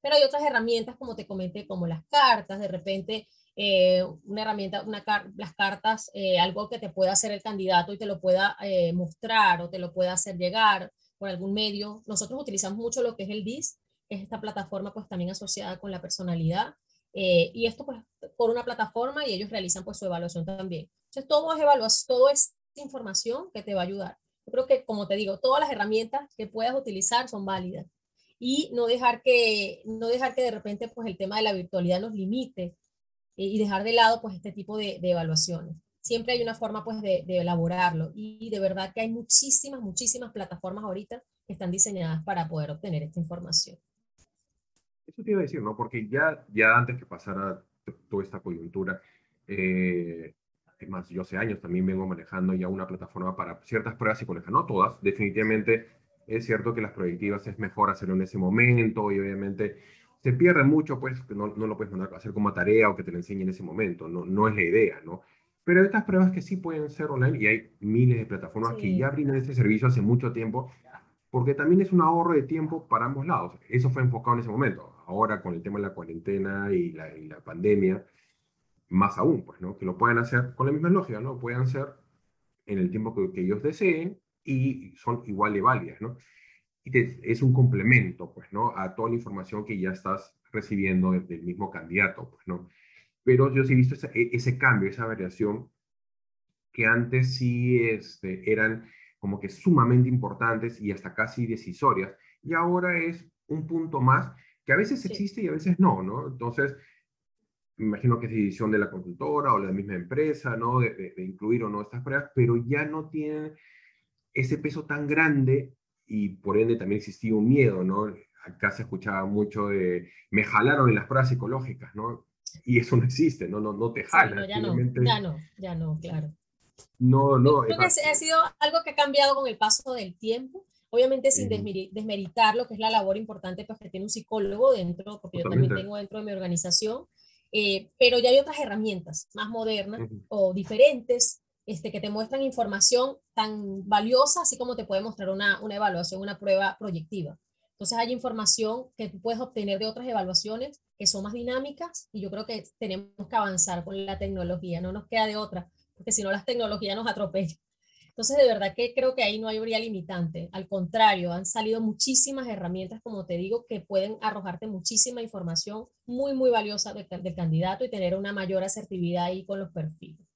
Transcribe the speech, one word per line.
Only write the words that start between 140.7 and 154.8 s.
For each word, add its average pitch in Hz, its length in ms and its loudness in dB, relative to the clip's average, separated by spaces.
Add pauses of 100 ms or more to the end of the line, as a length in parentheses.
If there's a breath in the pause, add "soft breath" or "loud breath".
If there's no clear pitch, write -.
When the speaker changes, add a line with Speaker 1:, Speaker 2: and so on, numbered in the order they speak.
Speaker 1:
este, 208 260 -8
que 196 100 -6
te 208 80 -4
muestran 220 320 -4
información 247 760 2 (160)
tan 202 540 -4
valiosa, 247 540 4
así 294 160 0
como 247 180 -4
te 226 100 -8
puede 196 160 -2
mostrar 202 280 -6
una, 196 320 0
una 208 140 -8
evaluación, 190 460 -2
una 202 180 -8
prueba 196 400 2
proyectiva. 175 580 -8 (360)
Entonces - 240 -4
hay 233 140 -2
información 226 760 -2 (120)
que 214 120 -8
tú 185 120 -16
puedes 226 180 -4
obtener 202 400 -4
de 214 60 -4
otras 247 220 -8
evaluaciones 220 760 -6 (160)
que 202 100 -2
son 196 160 0
más 214 100 -8
dinámicas 269 800 -8
y 214 100 -10
yo 196 80 -8
creo 214 160 -8
que 220 180 -10 (160)
tenemos 202 500 -8
que 240 60 -10
avanzar 185 480 0
con 196 220 -8
la 196 140 -6
tecnología, 180 640 -6